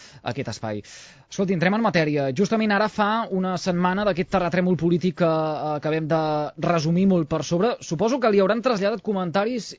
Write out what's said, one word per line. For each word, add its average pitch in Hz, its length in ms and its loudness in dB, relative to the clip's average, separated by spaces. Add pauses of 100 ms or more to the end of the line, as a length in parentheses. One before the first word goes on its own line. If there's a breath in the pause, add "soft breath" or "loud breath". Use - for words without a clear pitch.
(220 loud breath)
aquest - 320 -8
espai. 107 300 -8 (420 loud breath)
Escolti, 190 320 -2
entrem 175 160 2
en 220 80 0
matèria. 151 560 0
Justament 214 340 2
ara 202 160 2
fa 214 440 0
una 185 260 -2
setmana 180 480 0
d'aquest 185 240 0
terratrèmol 180 480 2
polític 170 480 2
que, - 0 -
eh, 156 500 0
acabem 156 320 -2
de 160 160 2 (460)
resumir 170 380 2
molt 180 200 2
per 156 160 -2
sobre. 180 380 0
Suposo 220 380 -2
que 240 100 2
li 202 100 4
hauran 202 220 2
traslladat 208 400 0
comentaris 202 760 -2